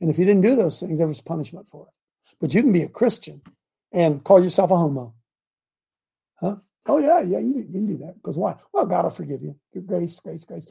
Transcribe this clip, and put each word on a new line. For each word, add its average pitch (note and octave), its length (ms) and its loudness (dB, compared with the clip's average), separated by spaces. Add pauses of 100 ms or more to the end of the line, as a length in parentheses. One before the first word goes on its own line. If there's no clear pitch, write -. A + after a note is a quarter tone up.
And E3 80 0
if - 80 0
he F3+ 80 2
didn't G3+ 160 6
do A#3 140 4
those G3 240 0
things, D#3+ 180 -4
there D#3+ 100 2
was D3+ 140 -8
punishment D#3 480 -10
for D3+ 180 -20
it. - 60 -20 (480)
But C3 120 -4
you G3 100 4
can B3 100 4
be E3+ 80 4
a C#3 80 -6
Christian - 520 -2 (500)
and D#3+ 320 0
call F#3+ 200 8
yourself F3+ 280 2
a F#3+ 40 6
homo. C#3 380 -2 (1200)
Huh? G3+ 220 -6 (300)
Oh, C4+ 120 2
yeah, D#4 220 4
yeah, F#3 180 -2
you A#3 140 -2
can - 0 -
do, C#4 60 -4
you F3+ 140 -12
can G3+ 140 -4
do F3+ 100 -6
that. D3 240 -16
'Cause - 160 -8
why? F#3 180 -4 (180)
Well, G4+ 120 0
God F3 180 -2
will E3+ 60 -2
forgive C#3+ 320 -10
you. D3 140 -12 (180)
Your F#3 100 -14
grace, F3 360 -6
grace, D#3+ 240 -16
grace. E3+ 280 -16